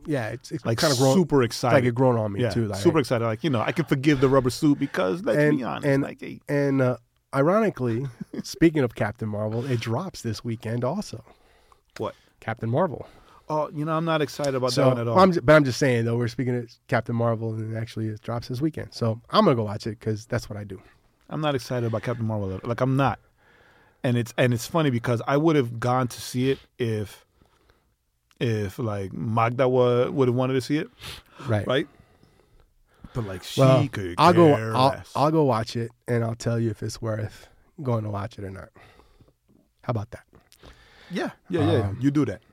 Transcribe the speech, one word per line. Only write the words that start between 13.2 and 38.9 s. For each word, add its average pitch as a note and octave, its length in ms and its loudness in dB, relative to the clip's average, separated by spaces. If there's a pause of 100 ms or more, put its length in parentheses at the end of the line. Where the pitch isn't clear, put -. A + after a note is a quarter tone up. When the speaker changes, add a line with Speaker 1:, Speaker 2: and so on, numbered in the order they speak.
Speaker 2:
Oh, D3+ 240 -2
you D3 120 -6
know, D#3+ 60 -4
I'm D#3+ 140 -2
not D#3+ 160 0
excited C#3+ 340 -2
about B2+ 160 0
Speaker 1:
So, C3+ 140 2
Speaker 2:
that - 60 6
one A#2+ 80 -2
at A#2 80 -4
all. A#2 120 2
Speaker 1:
I'm F#3+ 140 8
ju-, - 80 0
but D3 120 6
I'm D3+ 120 8
just B2 120 -2
saying, A#2+ 280 2
though, A#2 120 0
we're A#2+ 120 0
speaking B2 280 -2
of A#2+ 120 -8 (180)
Captain A#2+ 280 -2
Marvel, A2+ 380 0
and A2 240 -6
actually A2+ 300 -6
it G#2+ 140 -8
drops A#2+ 260 -8
this B2+ 140 -6
weekend. G2+ 320 -4
So A2+ 260 -2 (120)
I'm G#3+ 120 4
gonna D#3 120 6
go A2 100 0
watch G2+ 200 -8
it A2 140 -6
'cause G#2+ 260 -4
that's A2+ 240 -6
what G#2+ 80 -12
I G#2 60 -12
do. G2 180 -14 (480)
Speaker 2:
I'm D3 120 -6
not D3+ 120 0
excited B2 340 -4
about A2+ 160 -4
Captain A#2+ 220 -4
Marvel. G2+ 380 -4
Like, A#2 180 -6
I'm C3 140 2
not. C3 240 0 (840)
And B2 160 0
it's, A#2 200 -4
and B2 160 2
it's A2+ 120 -4
funny D#3 260 0
because A#2 360 -2
I C#3 100 2
would D#3 200 4
have A#2+ 220 0
gone B2 280 0
to - 140 -16
see B2+ 300 -2
it C3+ 80 -4 (200)
if, A2 460 -6 (1120)
if, G#2+ 400 -2
like, G2+ 340 -6
Magda A#2+ 540 0
wa-, B2 420 4
would C3+ 180 2
have A#2+ 80 2
wanted B2+ 180 0
to C3 80 0
see D3 160 -2
it. E3 120 -6 (580)
Speaker 1:
Right. G#2 200 0
Speaker 2:
Right? C3+ 200 0 (1300)
But, A#2 140 -6
like, F#2+ 160 -12
she - 180 -4
Speaker 1:
Well, C3 280 6
Speaker 2:
could F2+ 280 -6
Speaker 1:
I'll E3 160 6
go, E3 220 8
Speaker 2:
care A2 200 -4
Speaker 1:
I'll, C3 140 4
Speaker 2:
less. - 260 -6
Speaker 1:
I'll D3 160 2
go D#3 120 2
watch A2+ 320 0
it, A#2 160 -6 (160)
and A#2 160 0
I'll A2+ 120 -4
tell A#2 240 -2
you A#2 120 0
if - 100 -12
it's A2 200 -8
worth A2 460 -8 (340)
going A#2+ 220 -2
to G#2+ 60 -8
watch G2+ 300 -8
it G2+ 40 -10
or F#2+ 60 -10
not. F#2 200 -16 (1120)